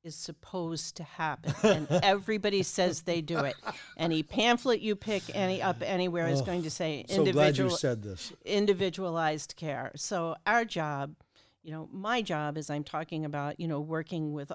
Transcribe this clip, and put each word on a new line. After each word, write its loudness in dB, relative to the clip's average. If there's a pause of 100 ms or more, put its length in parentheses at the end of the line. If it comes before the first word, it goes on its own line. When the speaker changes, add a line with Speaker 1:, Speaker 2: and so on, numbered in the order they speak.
Speaker 1:
is -12
supposed -6
to -10
happen, -4
and 6
Speaker 2:
<laughs> 4
Speaker 1:
everybody 2
says 0
they 0
do -2
it. 0 (420)
Any 2
pamphlet 2
you 0
pick -2 (100)
any, 0
up 0
anywhere 0
is 2
Speaker 2:
Oh, 0
Speaker 1:
going -2
to -4
say -4
Speaker 2:
so 4
glad 6
you 6
Speaker 1:
individual-, 6
Speaker 2:
said 0
this. -10 (120)
Speaker 1:
individualized 0
care. -6
So -4 (100)
our 4
job, -4 (480)
you -14
know, -10
my 0
job -2
is -6
I'm -2
talking -4
about, -4
you -2
know, 0
working -4
with -8